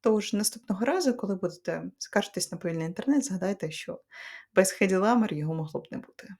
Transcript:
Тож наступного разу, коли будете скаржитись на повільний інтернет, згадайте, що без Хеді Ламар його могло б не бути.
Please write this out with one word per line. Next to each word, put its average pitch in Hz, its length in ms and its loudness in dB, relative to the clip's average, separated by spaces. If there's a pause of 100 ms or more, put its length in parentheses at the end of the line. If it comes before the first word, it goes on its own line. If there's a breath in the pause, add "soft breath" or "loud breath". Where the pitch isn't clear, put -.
Тож 214 320 2
наступного 208 520 -2
разу, 285 300 2
коли 202 200 -4
будете 170 640 -6
скаржитись - 540 -2
на 175 60 -10
повільний 165 280 -4
інтернет, 262 380 0
згадайте, 185 460 -4
що - 300 -10 (540 loud breath)
без 190 180 6
Хеді 190 240 2
Ламар 214 380 4
його 151 200 -2
могло 160 260 -6
б - 100 -20
не - 80 -8
бути. - 300 -16 (120)